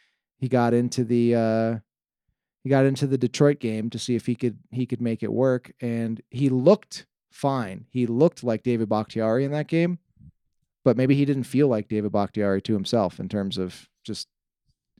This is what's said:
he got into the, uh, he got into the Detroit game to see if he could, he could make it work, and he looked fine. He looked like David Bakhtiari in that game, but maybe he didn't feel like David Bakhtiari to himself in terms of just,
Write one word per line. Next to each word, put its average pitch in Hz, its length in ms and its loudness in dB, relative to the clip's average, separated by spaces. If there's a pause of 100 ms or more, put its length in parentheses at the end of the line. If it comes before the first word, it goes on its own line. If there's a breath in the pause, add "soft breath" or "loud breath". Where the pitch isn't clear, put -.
(380)
he 127 100 -6
got 120 260 2
into 120 300 0
the, 117 320 2
uh, 113 420 0 (840)
he 131 40 -6
got 135 160 4
into 135 220 2
the 135 100 0
Detroit 143 440 2
game 110 300 -2
to 120 80 -10
see 120 180 -2
if 110 100 -4
he 123 80 -2
could, 117 240 -4 (140)
he 123 140 -4
could 120 140 -6
make 117 220 -2
it 110 100 -4
work, 127 480 0
and 117 400 -4 (100)
he 131 180 -2
looked 131 580 0 (240)
fine. 117 600 -6
He 123 160 -2
looked 131 360 2
like 117 220 -2
David 113 240 0
Bakhtiari 110 560 0
in 139 80 -4
that 147 160 -4
game, 170 320 0 (840)
but 117 120 6
maybe 131 180 4
he 143 100 2
didn't 135 200 0
feel 135 240 2
like 107 200 0
David 104 240 -2
Bakhtiari 101 500 0
to 110 120 -2
himself 98 460 -2
in 92 80 -8
terms 98 280 -4
of 92 320 -8 (160)
just, - 240 -12 (720)